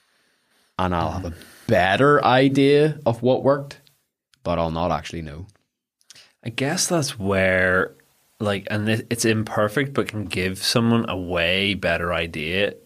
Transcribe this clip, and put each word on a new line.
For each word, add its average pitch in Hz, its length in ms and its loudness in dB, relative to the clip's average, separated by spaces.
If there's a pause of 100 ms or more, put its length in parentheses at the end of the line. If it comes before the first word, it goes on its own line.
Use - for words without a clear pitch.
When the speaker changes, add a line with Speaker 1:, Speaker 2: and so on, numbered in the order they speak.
(800)
Speaker 1:
and 92 160 0
I'll 82 180 -2
have 95 120 -8
a 87 60 -8
Speaker 2:
Mm. 82 40 -12 (340)
Speaker 1:
better 107 560 4
idea 139 840 4
of 117 160 -2
what 123 220 2
worked, 143 360 0 (640)
but 87 160 -2
I'll 82 140 0
not 82 180 -2
actually 80 320 -6
know. 78 240 -14 (960)
Speaker 2:
I 113 80 -10
guess 139 380 -4
that's 156 300 -2
where, 92 760 2 (460)
like, 101 320 -2
and 107 160 -2
it, 110 200 0
it's - 160 -4
imperfect, 113 680 0
but 107 140 -2
can 107 160 -8
give 92 380 -4
someone 117 460 2
a 90 80 -6
way 92 580 0
better 87 380 -2
idea 82 640 -4 (120)